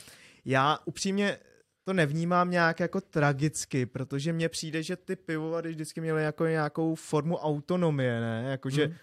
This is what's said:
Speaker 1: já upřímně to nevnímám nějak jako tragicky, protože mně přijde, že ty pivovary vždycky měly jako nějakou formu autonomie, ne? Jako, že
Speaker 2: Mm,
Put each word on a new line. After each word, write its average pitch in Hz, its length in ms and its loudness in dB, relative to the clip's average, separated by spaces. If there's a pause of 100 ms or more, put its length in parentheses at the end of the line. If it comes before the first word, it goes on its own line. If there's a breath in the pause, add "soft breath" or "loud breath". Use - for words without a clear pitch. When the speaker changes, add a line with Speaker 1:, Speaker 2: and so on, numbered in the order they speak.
(440 loud breath)
Speaker 1:
já 135 400 4
upřímně 196 540 -2 (480)
to 190 60 -2
nevnímám 175 580 2
nějak 170 300 4
jako 175 200 -2
tragicky, 143 840 0
protože 139 460 -4
mně 165 160 0
přijde, 160 340 -6
že 175 140 -6
ty 185 200 -8
pivovary 165 540 -4
vždycky 156 300 -8
měly 160 240 0
jako 156 220 0
nějakou 160 480 0
formu 156 420 0
autonomie, 147 840 0
ne? 117 300 -2
Jako, 135 200 -4
že 143 160 2
Speaker 2:
Mm, 165 160 -4